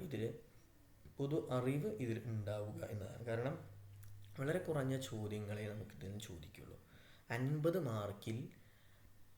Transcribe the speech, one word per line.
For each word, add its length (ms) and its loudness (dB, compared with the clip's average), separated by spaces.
ഇതിൽ 160 0
പൊതു 180 4
അറിവ് 300 4
ഇതിൽ 160 2
ഉണ്ടാവുക 480 0
എന്നതാണ്. 380 -4
കാരണം 260 2
വളരെ 280 4
കുറഞ്ഞ 260 4
ചോദ്യങ്ങളെ 640 0
നമുക്ക് 260 -6
ഇതിൽ 120 -6
നിന്ന് 200 -6
ചോദിക്കുള്ളൂ. 480 -10
അൻപത് 420 6
മാർക്കിൽ 480 0